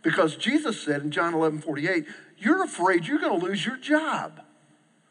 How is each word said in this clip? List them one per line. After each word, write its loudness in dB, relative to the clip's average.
because 2
Jesus 0
said -2
in -4
John 0
eleven 0
forty-eight, -2
"You're 2
afraid 2
you're 0
gonna 0
lose -2
your -4
job." 0